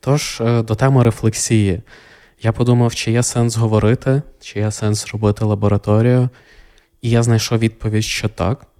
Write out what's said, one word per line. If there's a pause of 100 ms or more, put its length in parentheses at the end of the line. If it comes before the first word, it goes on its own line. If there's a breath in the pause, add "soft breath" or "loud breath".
Тож,
е,
до
теми
рефлексії. (600 loud breath)
Я
подумав,
чи
є
сенс
говорити, (180)
чи
є
сенс
робити
лабораторію. (760 soft breath)
І
я
знайшов
відповідь,
що
так. (140)